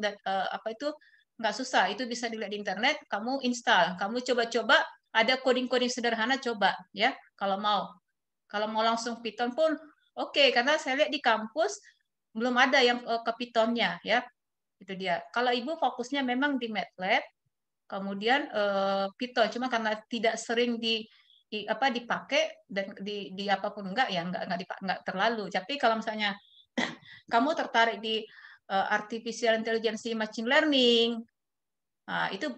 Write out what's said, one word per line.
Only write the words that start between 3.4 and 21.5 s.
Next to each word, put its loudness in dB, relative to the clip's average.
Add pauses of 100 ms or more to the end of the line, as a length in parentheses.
install, 4
kamu -2
coba-coba, 2 (320)
ada 4
coding-coding 0
sederhana, 0
coba 0 (240)
ya, 2 (240)
kalau -2
mau. 0 (560)
Kalau -2
mau 0
langsung 0
Python -4
pun, 2 (400)
oke, 2 (120)
karena 2
saya 0
lihat 0
di -4
kampus, 0 (560)
belum -2
ada 6
yang, 4
eh, -2
ke -2
Python-nya 0
ya, 0 (560)
itu -10
dia. -2
Kalau 0
Ibu -2
fokusnya -2
memang 0
di -4
matlab, -2 (640)
kemudian, -2
eh, 0
Python, 0
cuma -4
karena 0 (160)
tidak 0
sering 0
di, -2 (480)